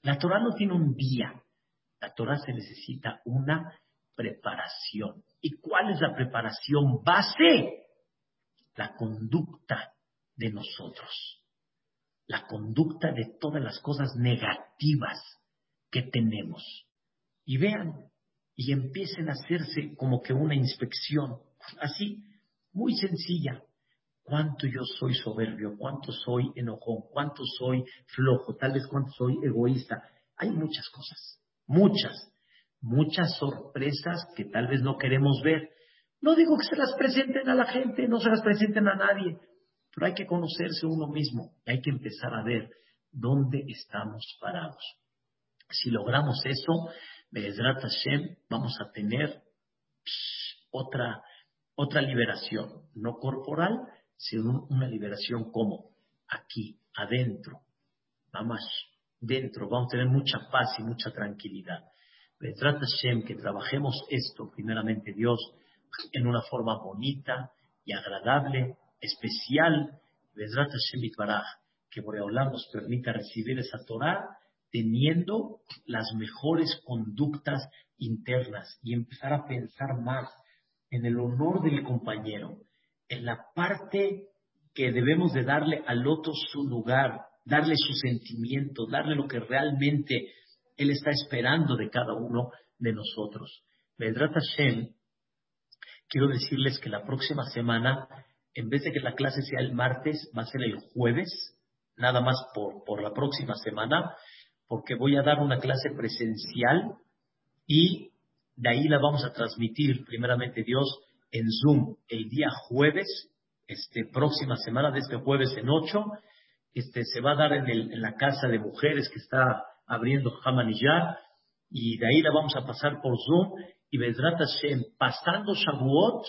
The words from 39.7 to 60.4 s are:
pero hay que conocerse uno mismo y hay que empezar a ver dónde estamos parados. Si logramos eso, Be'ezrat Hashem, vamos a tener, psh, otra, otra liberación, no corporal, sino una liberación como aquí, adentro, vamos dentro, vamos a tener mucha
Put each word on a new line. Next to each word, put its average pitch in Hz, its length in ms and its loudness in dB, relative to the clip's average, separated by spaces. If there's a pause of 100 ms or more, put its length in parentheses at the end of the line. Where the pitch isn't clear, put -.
pero 175 140 0
hay 185 60 2
que 196 120 -4
conocerse 165 600 -2
uno 160 200 0
mismo 143 440 -2 (140)
y 117 60 -2
hay 127 100 0
que 147 100 0
empezar 120 420 -6
a 110 100 -4
ver 113 260 -2 (420)
dónde 131 560 0
estamos 107 760 -10
parados. - 420 -8 (840)
Si - 220 -2
logramos 123 540 2
eso, 165 440 0 (400)
Be'ezrat 113 520 -2
Hashem, 143 540 -2 (140)
vamos 120 320 -4
a - 100 -12
tener, 107 500 -2 (600)
psh, - 680 -10
otra, 123 520 -4 (520)
otra 143 260 2
liberación, 113 920 -2
no 113 220 -6
corporal, 160 640 -2 (380)
sino 123 520 -2
una 131 180 2
liberación 110 600 -6
como 107 420 -2 (360)
aquí, - 500 -10 (160)
adentro, 107 680 -4 (720)
vamos 110 260 -4 (640)
dentro, 123 480 -4
vamos 123 180 2
a - 40 -6
tener 127 160 2
mucha 135 320 2 (120)